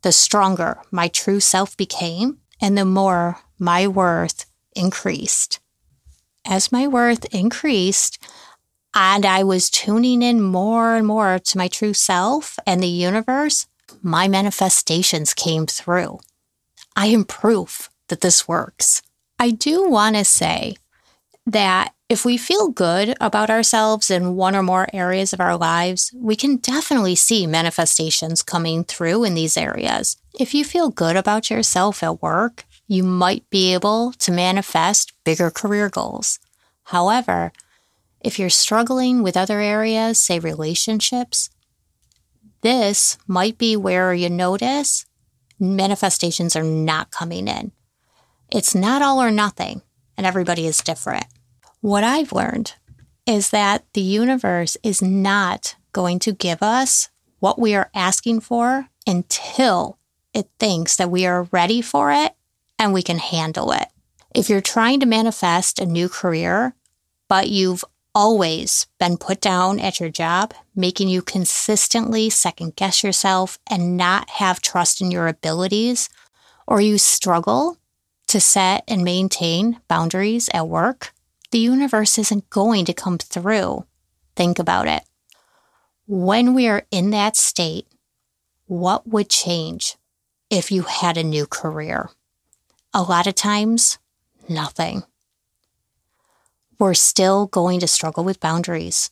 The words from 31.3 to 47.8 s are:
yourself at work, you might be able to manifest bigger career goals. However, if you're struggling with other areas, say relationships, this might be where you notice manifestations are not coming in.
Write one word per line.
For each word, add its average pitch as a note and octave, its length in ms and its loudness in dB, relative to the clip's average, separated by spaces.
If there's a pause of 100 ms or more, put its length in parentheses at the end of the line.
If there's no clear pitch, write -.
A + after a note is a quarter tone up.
yourself G#3 520 0
at E3 200 -4
work, F#3 440 -2 (220)
you F#3 160 2
might F#3 460 0
be F#3 240 2
able A3 400 0
to - 180 -2
manifest F3+ 800 0 (120)
bigger E3 280 0
career G#3 380 -2
goals. - 500 -6 (460)
However, F3+ 680 0 (720)
if - 180 -6
you're F#3 100 -2
struggling B3 720 2
with F#3 160 0
other G3 220 0
areas, A3 600 0
say F3 200 0
relationships, E3+ 1080 -4 (1120)
this A3 560 0 (100)
might G3 300 0
be A3+ 180 0
where F#3 380 0
you F3 160 -2
notice G3 760 -2 (540)
manifestations F#3+ 960 0
are D#3+ 80 -2
not D#3 480 -2
coming E3+ 360 -8
in. - 240 -6 (760)